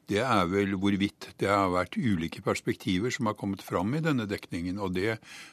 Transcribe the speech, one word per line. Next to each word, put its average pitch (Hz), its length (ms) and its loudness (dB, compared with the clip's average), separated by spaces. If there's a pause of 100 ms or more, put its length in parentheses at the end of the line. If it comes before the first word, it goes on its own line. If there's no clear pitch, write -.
det 104 160 2
er 110 240 4
vel 98 320 2
hvorvidt 101 580 0
det 101 120 2
har 98 180 4
vært 90 300 0
ulike 98 440 0
perspektiver 107 720 0
som 117 140 -2
har 107 80 0
kommet 98 280 -4
fram 101 320 0
i 160 60 -2
denne 147 260 0
dekningen, 92 540 -4
og 95 140 -4
det 107 260 0 (340)